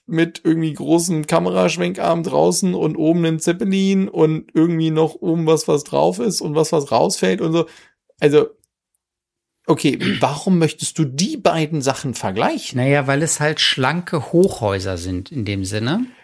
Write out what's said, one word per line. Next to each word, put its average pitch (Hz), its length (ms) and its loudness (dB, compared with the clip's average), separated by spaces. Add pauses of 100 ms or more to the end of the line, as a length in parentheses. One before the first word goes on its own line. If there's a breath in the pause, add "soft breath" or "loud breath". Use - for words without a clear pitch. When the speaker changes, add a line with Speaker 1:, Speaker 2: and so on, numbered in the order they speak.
Speaker 1:
mit 170 360 -2
irgendwie 160 300 0
großen 156 540 0
Kameraschwenkarm 175 960 0
draußen 175 500 2
und 160 220 -2
oben 165 300 2
einen 160 140 0
Zeppelin 190 680 0
und 156 460 0
irgendwie 160 380 2
noch 156 240 0
oben 165 300 -2
was, 156 220 2
was 147 160 0
drauf 160 360 0
ist 233 220 -2
und 151 140 -4
was, 156 160 0
was 147 200 0
rausfällt 180 500 0
und 160 100 0
so. 165 140 2 (540 loud breath)
Also, 147 280 4 (1160)
okay, 147 340 0
<clears throat> 180 220 -2
warum 147 360 2
möchtest 151 420 -2
du 160 60 2
die 165 320 -2
beiden 160 440 0
Sachen 131 320 -4
vergleichen? 127 640 -4
Speaker 2:
Naja, 139 300 2
weil 139 160 0
es 156 180 -2
halt 151 180 -2
schlanke 151 720 -2
Hochhäuser 98 680 0
sind 90 340 -8
in 135 120 -6
dem 101 220 -4
Sinne. 117 400 -4 (180 soft breath)